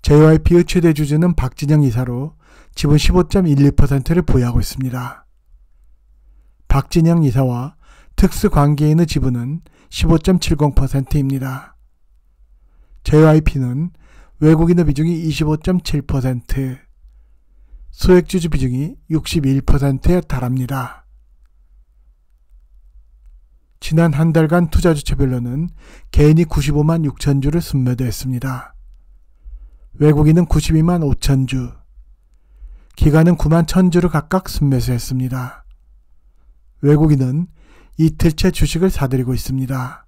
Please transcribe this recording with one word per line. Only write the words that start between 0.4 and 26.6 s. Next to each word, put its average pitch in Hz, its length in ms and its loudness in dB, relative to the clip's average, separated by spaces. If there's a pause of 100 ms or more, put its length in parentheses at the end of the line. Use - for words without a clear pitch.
최대 170 280 0
주주는 151 420 0
박진영 143 500 0
이사로 127 520 -4 (380)
지분 147 240 0
십오점일일 156 720 2
퍼센트를 139 500 2
보유하고 120 360 0
있습니다. 127 680 -8 (1400)
박진영 165 560 2
이사와 123 540 -2 (400)
특수 - 340 0
관계인의 151 560 2
지분은 131 540 -4 (300)
십오점칠공 165 840 0
퍼센트입니다. 135 1000 -2 (1300)
제이와이피는 156 880 2 (500)
외국인의 165 440 4
비중이 156 380 -2
이십오점칠 156 800 -2
퍼센트, 131 760 -6 (1120)
소액주주 180 600 0
비중이 135 460 -4 (120)
육십일 143 540 -2
퍼센트에 143 580 0
달합니다. 123 840 -8 (2750)
지난 165 320 0
한 160 200 0
달간 165 360 0
투자 - 240 2
주체별로는 135 800 -4 (400)
개인이 156 340 4
구십오만 151 600 -2